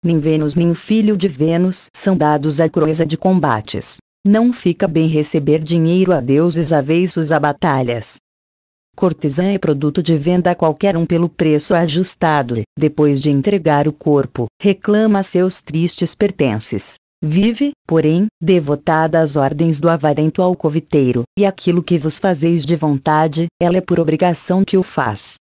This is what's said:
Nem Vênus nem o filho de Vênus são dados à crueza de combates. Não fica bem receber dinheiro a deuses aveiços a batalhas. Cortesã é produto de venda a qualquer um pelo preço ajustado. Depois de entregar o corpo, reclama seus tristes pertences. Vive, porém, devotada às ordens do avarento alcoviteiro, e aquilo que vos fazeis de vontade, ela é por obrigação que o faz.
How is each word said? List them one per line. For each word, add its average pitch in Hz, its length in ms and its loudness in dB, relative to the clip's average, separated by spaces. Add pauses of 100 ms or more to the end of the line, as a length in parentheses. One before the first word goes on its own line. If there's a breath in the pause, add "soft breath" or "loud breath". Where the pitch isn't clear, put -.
Nem 170 160 0
Vênus 151 380 0
nem 170 120 2
o 165 60 0
filho 214 400 0
de 190 140 -2
Vênus 165 560 -2 (100)
são 190 220 0
dados 151 420 0
à 160 80 4
crueza 156 380 0
de 156 100 -4
combates. 147 800 -2 (320)
Não 220 240 4
fica 170 380 -2
bem 160 180 2
receber 151 560 0
dinheiro 170 480 2
a 160 80 2
deuses 151 540 0
aveiços 160 580 0
a 156 80 2
batalhas. 135 800 -2 (760)
Cortesã 160 480 -2
é 196 140 0
produto 151 440 -2
de 165 140 0
venda 175 360 0
a 175 40 0
qualquer 165 400 0
um 165 100 0
pelo 170 220 0
preço 156 480 0
ajustado. 147 840 0 (180)
Depois 147 420 2
de 147 80 0
entregar 147 580 0
o 151 60 -2
corpo, 139 520 0 (160)
reclama 208 600 2
seus 185 400 -2
tristes 165 540 -4
pertences. 120 800 -2 (280)
Vive, 214 500 0 (140)
porém, 165 420 2 (140)
devotada 160 800 2
às 151 160 0
ordens 147 460 0
do 170 80 2
avarento 156 520 0
alcoviteiro, 151 840 0 (140)
e 202 80 2
aquilo 180 380 0
que 175 140 0
vos 156 200 -2
fazeis 170 480 0
de 165 100 0
vontade, 156 720 0 (120)
ela 175 180 2
é 180 40 0
por 180 180 0
obrigação 170 640 0
que 190 140 0
o 185 60 2
faz. 117 580 -4